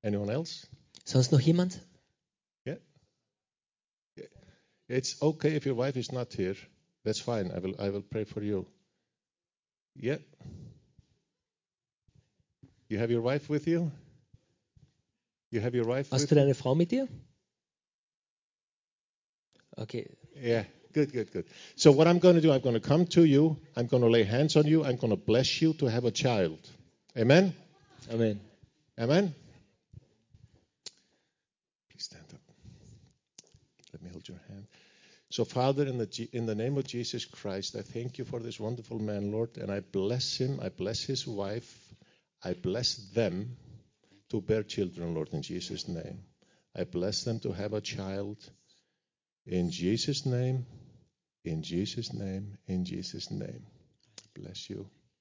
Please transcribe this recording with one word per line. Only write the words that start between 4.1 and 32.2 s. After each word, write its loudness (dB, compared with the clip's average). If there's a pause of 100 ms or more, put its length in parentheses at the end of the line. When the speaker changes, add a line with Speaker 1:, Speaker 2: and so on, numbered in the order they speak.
Speaker 1:
Yeah. -18 (640)
It's -4
okay 0
if -2
your 0
wife -2
is -6
not -6
here. -2 (480)
That's -2
fine. -4
I -4
will, -4
I -2
will -6
pray -8
for -8
you. -4 (1300)
Yeah? -4 (2750)
You -4
have 0
your 2
wife -2
with -2
you? 0 (1600)
You -2
have -4
your 0
wife -2
Speaker 2:
Hast 2
Speaker 1:
with -2
Speaker 2:
du 8
Speaker 1:
you? 10
Speaker 2:
deine 6
Frau 0
mit 2
dir? 0 (2750)
Okay. -8 (300)
Speaker 1:
Yeah. 0 (300)
Good, 2
good, -4
good. -6 (320)
So 10
what 8
I'm 6
gonna 8
do, 6
I'm 4
gonna 2
come 4
to 8
you. 6 (180)
I'm 0
gonna 6
lay 8
hands 2
on 8
you. 4
I'm 0
gonna 0
bless 2
you 4
to 0
have 0
a 4
child. 0 (600)
Amen? 6 (580)
Speaker 2:
Amen. 0 (580)
Speaker 1:
Amen? 2 (2500)
Please -16
stand -18